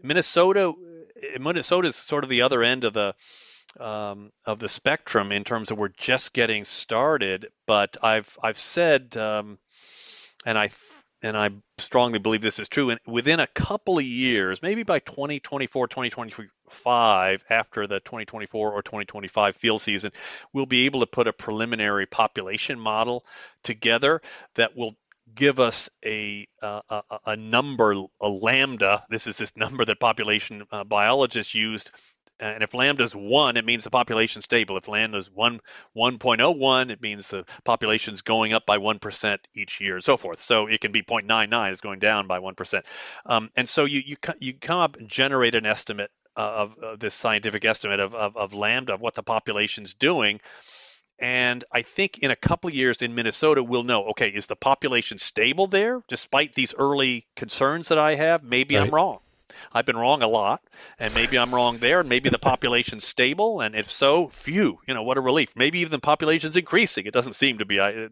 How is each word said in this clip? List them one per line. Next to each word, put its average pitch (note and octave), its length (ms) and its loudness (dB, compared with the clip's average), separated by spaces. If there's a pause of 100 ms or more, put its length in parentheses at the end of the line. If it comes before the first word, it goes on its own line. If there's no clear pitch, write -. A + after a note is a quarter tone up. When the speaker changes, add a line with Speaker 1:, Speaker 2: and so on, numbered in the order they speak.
Speaker 1:
Minnesota, F3 680 4 (500)
eh, C#3 160 -8
Minnesota E3+ 500 2
is B2+ 80 -6
sort D3 280 -2
of C3 60 -4
the A#2+ 120 4
other B2+ 200 4
end B2 220 2
of G#2+ 100 0
the, G2+ 200 0 (640)
um, G#2+ 540 -10 (140)
of G#2+ 120 -2
the A2 120 -6
spectrum A2 640 0
in G2+ 120 0
terms A2 260 -4
of G#2+ 80 -4
we're G2+ 100 0
just - 440 -2
getting A2 320 0
started. A2 880 -2 (140)
But G#2 360 2
I've, A2 400 0
I've A2 160 -2
said, C#3 600 2
um, G#2+ 400 -4 (880)
and A2+ 120 0
I, G#2 120 0 (520)
and G#2+ 140 -4
I G#2 140 0 (260)
strongly A#2+ 420 2
believe A2 220 0
this A2 200 -2
is G2+ 100 -12
true, C#3 180 0
and A#2 180 -2
within B2+ 340 0
a B2+ 60 0
couple - 520 -2
of C#3 60 0
years, A#2+ 580 0
maybe G#3+ 220 -4
by E3+ 160 0
twenty D3 380 -8
twenty-four, C3 480 -4
twenty B2 220 -4
twenty-five, G#2+ 1400 0
after A2+ 360 -2
the G2 140 -4
twenty A2+ 240 -12
twenty-four G#2+ 480 -6
or G2+ 100 -4
twenty G#2 220 -8
twenty-five G2+ 500 0
field A2 280 0
season, G2+ 300 -4 (420)
we'll C3+ 100 -2
be C3 220 2
able C#3 140 0
to A#2 60 2
put A#2 220 0
a G#2 60 0
preliminary G#2+ 720 -2
population A2 760 -2
model A2+ 460 -2 (360)
together A#2+ 600 2 (320)
that A2+ 200 2
will A2+ 220 -8 (380)
give C3+ 260 4
us A#2 300 2 (120)
a, G#2 460 -6 (140)
uh, G#2 260 -8
a, G#2+ 220 -6
a, G#2+ 160 -10
a G#2+ 100 -4
number, A2+ 560 2 (300)
a G#2 60 2
lambda. A2 840 2
This A2+ 160 -6
is G#2+ 100 -8
this - 180 -8
number A2 300 -2
that G#2+ 160 -2
population, G#2+ 720 -2
uh, G2+ 120 -8
biologists A2 720 2
used. A2 360 -4 (520)
And A2 200 -6
if G#2+ 100 -4
lambda's B2+ 420 0
one, A#2+ 440 2
it A2 80 -2
means A#2 180 -2
the G#2+ 60 -14
population's A2+ 560 0
stable. G2+ 320 0
If - 100 -16
lambda's G#2 420 -4
one, A2+ 300 -2 (320)
one A#2 260 0
point A#2 220 2
oh D#3 120 4
one, C3 380 2
it A2 120 -12
means G#2 260 -8
the F#2+ 160 -8 (200)
population's A2 580 0
going A2 320 0
up A2+ 100 0
by G#2 140 4
one G#2 200 -2
percent G#2 560 -4
each G2+ 240 -10
year, G2 180 -4
and F#2 60 -8
so C3 140 4
forth. F2 240 -6
So A2 260 2
it A2 140 0
can A2 100 -2
be G#2 120 0
point A2 240 -2
nine A2 240 2
nine A2 200 2
is F#2 120 -8
going G2 160 -10
down G#2 300 2
by F2+ 100 0
one F#2 160 -10
percent. - 320 -6 (400)
Um, A2+ 300 0
and B2+ 120 0
so D3+ 160 2
you, C#3+ 220 -2
you C#3+ 100 -14
co-, - 240 -8
you C3 140 -8
come E3+ 240 -4
up D#3+ 180 0
and A2 140 -18
generate C3 440 2
an A2 120 0
estimate, G#2 440 -4 (240)
uh, A2+ 60 -6
of, G#2+ 380 -4
of A2+ 200 -12
this G#2+ 160 -6
scientific G#2+ 520 -2
estimate G2+ 340 0
of, G2+ 140 -2
of, G#2+ 240 -4
of G2+ 160 -4
lambda, A2 400 -2
of G2+ 80 -8
what A#2 120 -4
the G#2+ 80 -10
population's G#2+ 720 -4
doing. B2 480 0 (800)
And B2 520 -2
I A#2+ 120 0
think - 380 -4
in C3+ 100 2
a A#2+ 60 0
couple - 320 -2
of D3+ 60 -6
years B2+ 280 0
in A#2 120 -4
Minnesota, B2+ 480 2
we'll A#2+ 200 -2
know, A#2 300 0
okay, G#2+ 180 0
is G2+ 160 -6
the G#2+ 100 -6
population B2+ 640 0
stable C#3+ 480 0
there G#3+ 420 0
despite C#3 460 -2
these - 180 -2
early C3+ 540 0 (100)
concerns C#3 520 -2
that D#3 100 2
I D3+ 160 4
have? D3+ 280 2
Maybe C3 360 2
I'm C3 60 4
Speaker 2:
Right. - 100 -2
Speaker 1:
wrong. D#3+ 240 2 (540)
I've A#2 120 2
been C3 120 0
wrong B2+ 260 2
a A2 60 4
lot, A2 340 2 (360)
and A2 140 -4
maybe A#2 240 2
I'm B2 160 2
wrong A#2+ 260 2
there, C#3 220 4
and D3+ 80 -2
maybe B2+ 200 2
the A#2 100 2
population's A#2+ 680 0
stable, F3 560 0
and G#2+ 140 -2
if G#2+ 160 -4
so, D3 380 4
phew, D#3+ 580 -2
you C3 80 -4
know, A2 80 -4
what B2+ 160 0
a - 20 0
relief. C3 360 2
Maybe D#3 240 2
even D#3+ 100 -2
the D3 80 -2
population's D#3 580 0
increasing. F3+ 480 0
It G#2 80 -10
doesn't B2 220 0
seem B2+ 240 0
to G#2+ 80 -2
be. G2 140 0
I, A2 320 0